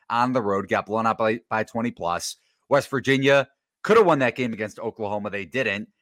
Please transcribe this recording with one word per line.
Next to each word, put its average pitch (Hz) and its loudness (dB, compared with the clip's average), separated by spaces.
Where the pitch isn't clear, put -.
on 120 0
the 127 0
road, 98 -2
got 101 -2
blown 110 -2
out 110 0
by, 113 0
by 110 -2
twenty 117 -4
plus. 85 -6
West 135 2
Virginia 135 2
could 220 4
have 220 8
won 160 4
that 123 0
game 123 -4
against 104 -8
Oklahoma. 104 -6
They 98 -8
didn't. 107 -4